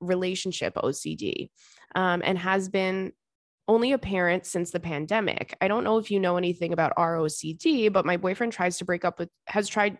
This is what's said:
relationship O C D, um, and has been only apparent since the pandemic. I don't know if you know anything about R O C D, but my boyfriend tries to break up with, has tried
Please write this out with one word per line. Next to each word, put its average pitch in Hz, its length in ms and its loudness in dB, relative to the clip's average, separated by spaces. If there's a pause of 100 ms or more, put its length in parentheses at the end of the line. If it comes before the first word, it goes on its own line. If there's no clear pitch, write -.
relationship 185 760 -2
O - 160 0
C 156 240 -6
D, - 360 -6 (440)
um, 180 300 2
and 190 120 0
has 190 300 0
been 190 460 -2 (560)
only 233 240 4
apparent 185 520 2
since 175 260 -4
the 175 80 -4
pandemic. 170 840 -2
I 190 80 4
don't 220 160 0
know 220 120 4
if 214 140 -4
you 196 80 2
know 180 160 2
anything 175 380 0
about 160 240 2
R 170 200 2
O 156 100 2
C 156 260 -6
D, 240 340 2
but 196 180 4
my 175 120 2
boyfriend 190 340 -2
tries 180 280 -2
to 180 60 -10
break 180 200 -2
up 175 140 -2
with, 170 100 -6 (160)
has 208 240 0
tried 208 300 0